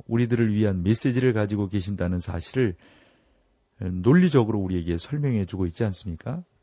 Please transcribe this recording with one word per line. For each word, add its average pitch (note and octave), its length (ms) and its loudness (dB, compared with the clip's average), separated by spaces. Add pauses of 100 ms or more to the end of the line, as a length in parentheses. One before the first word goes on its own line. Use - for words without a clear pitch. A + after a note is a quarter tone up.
우리들을 A#2 480 2
위한 G#2 280 2
메시지를 A#2+ 500 2
가지고 G#2 360 -2
계신다는 F2+ 500 -2
사실을 F2+ 580 -4 (1000)
논리적으로 A2 800 4
우리에게 F2+ 400 -2
설명해 C3 480 -2
주고 F#2+ 200 -4
있지 E2+ 180 -6
않습니까? G#2 580 -8 (200)